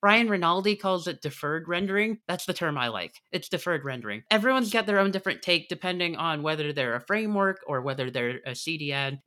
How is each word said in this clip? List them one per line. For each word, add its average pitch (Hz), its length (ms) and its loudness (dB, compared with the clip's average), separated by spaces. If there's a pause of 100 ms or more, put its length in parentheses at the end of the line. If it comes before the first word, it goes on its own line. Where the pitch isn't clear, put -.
Brian 220 260 6
Rinaldi 190 480 4
calls 185 320 0
it 160 140 -6
deferred 156 480 -4
rendering. 202 580 0
That's 180 180 -4
the 185 80 -2
term 156 240 -2
I 123 120 0
like. 90 320 -8 (100)
It's 165 160 -6
deferred 165 380 -2
rendering. 117 440 -8
Everyone's 226 440 2
got 226 120 2
their 202 140 2
own 196 120 4
different 190 300 -4
take 175 280 0
depending 175 480 -2
on 160 260 -2
whether 151 300 0
they're 127 220 0
a 120 120 -4
framework 202 580 0
or 131 160 -2
whether 131 300 -2
they're 123 340 -2
a 127 80 -6
C 160 240 -6
D 147 140 -4
N. 139 360 -2